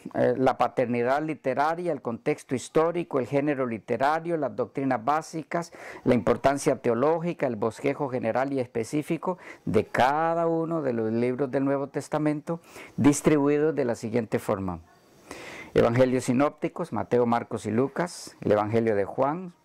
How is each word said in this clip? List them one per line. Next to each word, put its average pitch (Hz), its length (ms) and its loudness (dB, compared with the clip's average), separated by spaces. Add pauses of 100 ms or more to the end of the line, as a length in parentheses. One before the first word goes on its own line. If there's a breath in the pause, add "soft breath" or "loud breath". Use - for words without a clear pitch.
(140 loud breath)
eh, 123 220 4
la 127 200 2
paternidad 123 640 0
literaria, 156 720 -2
el 135 80 -6
contexto 131 540 -4
histórico, 160 680 0
el 120 60 -2
género 139 400 0
literario, 147 720 -2
las 120 180 -4
doctrinas 123 480 -2
básicas, 160 680 -4 (320 loud breath)
la 127 100 4
importancia 127 600 2
teológica, 156 720 0
el 117 100 -2
bosquejo 135 520 -2
general 127 440 -2
y 135 80 0
específico 151 760 -4 (300 loud breath)
de 107 180 2
cada 165 600 2
uno 165 340 -2
de 131 140 -2
los 113 180 -2
libros 123 380 0
del 135 160 0
Nuevo 139 220 0
Testamento, 151 720 -4 (360 loud breath)
distribuidos 147 800 4
de 139 100 0
la 117 100 0
siguiente 113 440 -2
forma. 95 400 -2 (960 loud breath)
Evangelios 123 500 4
sinópticos, 147 680 0
Mateo, 117 340 2
Marcos 117 400 -2
y 104 40 -2
Lucas, 135 680 -2
el 101 120 2
Evangelio 107 440 4
de 98 80 2
Juan, 156 480 -2 (120)